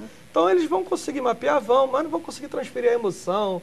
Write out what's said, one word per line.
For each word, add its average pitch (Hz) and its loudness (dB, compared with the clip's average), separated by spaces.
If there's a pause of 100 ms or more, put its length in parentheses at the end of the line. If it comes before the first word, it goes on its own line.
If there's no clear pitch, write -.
(300)
Então 330 4
eles 359 4
vão 370 0
conseguir 302 -4
mapear, 262 0
vão, 254 4
mas 262 -2
não 330 -6
vão 330 -4
conseguir - -12
transferir 240 -2
a - 4
emoção, 196 -2